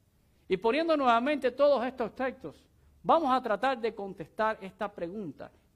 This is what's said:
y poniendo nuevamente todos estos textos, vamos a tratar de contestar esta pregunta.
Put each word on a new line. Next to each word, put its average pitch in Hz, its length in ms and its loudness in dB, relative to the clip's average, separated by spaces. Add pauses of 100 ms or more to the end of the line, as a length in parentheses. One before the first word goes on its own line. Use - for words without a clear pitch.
(480)
y 190 80 0
poniendo 294 400 2
nuevamente 254 560 2
todos 269 340 2
estos 247 300 -6
textos, 254 500 -8 (380)
vamos 285 280 4
a 254 100 2
tratar 247 380 0
de 220 140 -2
contestar 202 680 -4
esta 190 280 -10
pregunta. 175 640 -10 (240)